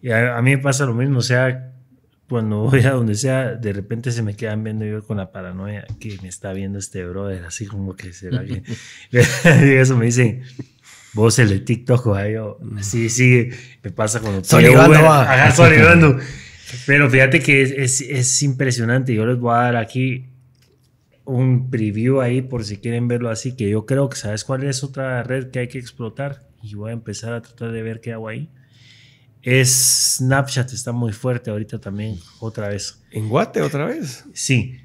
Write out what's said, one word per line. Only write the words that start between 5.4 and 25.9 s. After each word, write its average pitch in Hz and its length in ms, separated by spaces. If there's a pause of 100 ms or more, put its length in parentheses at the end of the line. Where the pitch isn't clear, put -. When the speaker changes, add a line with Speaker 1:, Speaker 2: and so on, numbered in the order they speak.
Speaker 1:
que 104 220
me 92 60
está 95 260
viendo 98 240
este 95 280
brother, 92 400
así 85 200
como 98 300
que 92 180
será 98 320
que 95 160 (500)
<laughs> - 0
y 139 640
eso 131 240
me 113 80
dicen, 120 380 (720)
"Vos 110 260
el 113 100
de 95 120
TikTok", 120 440
o 101 240
yo, 107 300 (220)
sí, 113 280
sí, 123 400 (320)
me 101 100
pasa 107 280
cuando 101 240
Speaker 2:
Sol 151 180
Speaker 1:
pido 123 120
Speaker 2:
Iván 151 160
Speaker 1:
Uber, 151 120
Speaker 2:
no 156 60
va. 151 160
Speaker 1:
ajá, 135 320
Sol 165 180
Iván 165 280
no. 143 160 (340)
Speaker 2:
<laughs> - 340
Speaker 1:
Pero 143 240
fíjate 131 300
que 139 240
es, 131 80
es, 131 300
es 127 420
impresionante, 127 680
yo 107 120
les 123 140
voy 117 140
a 117 100
dar 123 140
aquí 127 500 (960)
un 127 460
preview 117 520
ahí 123 200
por 127 240
si 104 120
quieren 120 300
verlo 120 220
así, 113 260
que 104 140
yo 107 160
creo 135 240
que, 123 80
¿sabes 104 280
cuál 131 180
es 139 200
otra 131 400
red 127 260
que 127 100
hay 123 100
que 131 100
explotar? 127 640 (200)